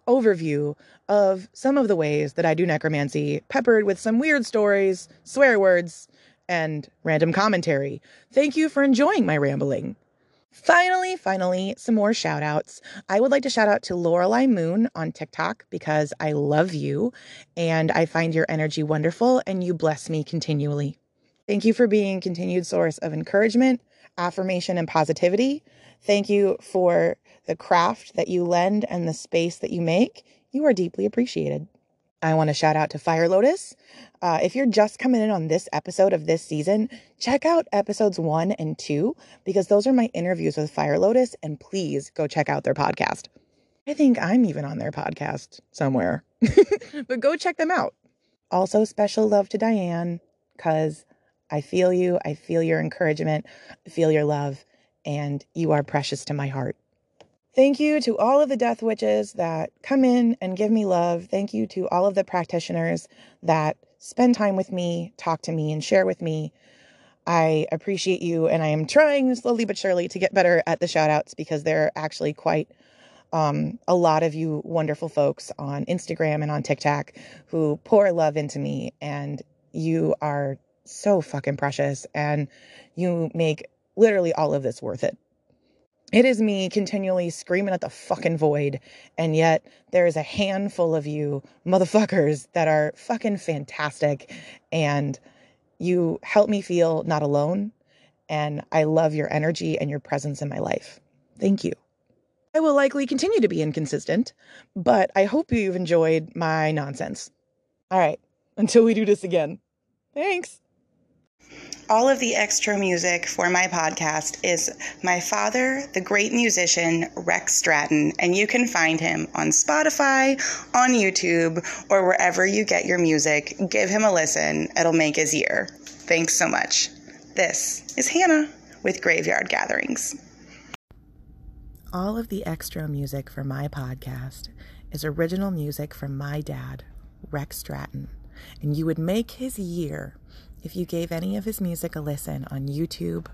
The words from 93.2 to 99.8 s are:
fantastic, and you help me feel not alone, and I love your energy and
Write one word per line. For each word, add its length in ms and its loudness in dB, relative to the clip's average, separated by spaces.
fantastic, 960 -4
and 440 -2
you 460 0
help 260 4
me 120 -2
feel 420 0
not 180 0
alone, 480 -2
and 440 -6
I 120 2
love 300 2
your 180 -4
energy 460 -2
and 100 -4